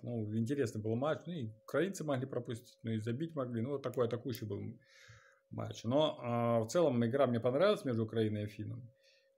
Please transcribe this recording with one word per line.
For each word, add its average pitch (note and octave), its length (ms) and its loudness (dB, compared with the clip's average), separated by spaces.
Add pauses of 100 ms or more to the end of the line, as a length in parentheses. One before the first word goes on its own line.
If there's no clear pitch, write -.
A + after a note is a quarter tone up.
Ну, A2 320 -4
интересный A2+ 460 0
был A2 140 0
матч. C#3 320 0
Ну, E3+ 60 -8
и B2 180 -6 (140)
украинцы E3 400 -2
могли C3 220 0
пропустить, - 560 -8
ну, A2+ 100 -2
и A2 80 0
забить C3+ 340 -4
могли. B2 260 -2
Ну, C3 100 -2
вот C#3 120 -4
такой B2 240 0
атакующий A2+ 400 -4
был G2+ 160 -4 (880)
матч. A2 340 -8
Но, D3 380 2
а, A#2 380 2
в A2 80 0
целом C#3 360 4
игра C3 220 4
мне A#2+ 140 2
понравилась E3 440 4
между A2+ 200 2
Украиной G#2+ 400 2
и - 20 -2
финнами. G#2+ 420 -8 (500)